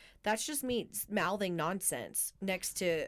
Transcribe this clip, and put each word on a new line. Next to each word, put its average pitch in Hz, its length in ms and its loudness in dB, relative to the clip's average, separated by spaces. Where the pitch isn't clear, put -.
that's 220 200 2
just 302 180 -4
me 247 300 0
s-, - 160 -6
mouthing 190 480 2
nonsense 156 840 -2
next 190 320 -2
to 165 340 2